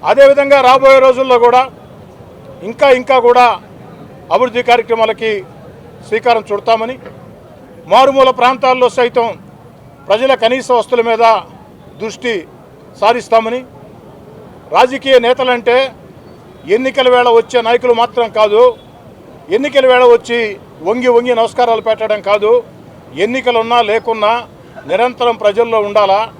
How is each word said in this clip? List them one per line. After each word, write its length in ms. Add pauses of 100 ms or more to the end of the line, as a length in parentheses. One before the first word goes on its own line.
(100)
అదేవిధంగా 580
రాబోయే 380
రోజుల్లో 400
కూడా 160 (1040)
ఇంకా, 180 (140)
ఇంకా 160 (100)
కూడా 200 (840)
అభివృద్ధి 380
కార్యక్రమాలకి 600 (760)
శ్రీకారం 460
చుడతామని, 440 (960)
మారుమూల 460
ప్రాంతాల్లో 500
సైతం 400 (800)
ప్రజల 240 (100)
కనీస 300
వస్తువుల 380
మీద 140 (760)
దృష్టి 320 (680)
సారిస్తామని, 600 (1160)
రాజకీయ 420
నేతలంటే 580 (960)
ఎన్నికల 400
వేళ 140 (100)
వచ్చే 240
నాయకులు 380
మాత్రం 280 (100)
కాదు, 240 (920)
ఎన్నికల 360
వేళ 120 (100)
వచ్చి 240 (480)
వంగి 300
వంగి 240
నమస్కారాలు 480
పెట్టడం 320
కాదు, 320 (720)
ఎన్నికలున్నా 540 (120)
లేకున్నా 420 (580)
నిరంతరం 520
ప్రజల్లో 360 (100)
ఉండాలా 320 (200)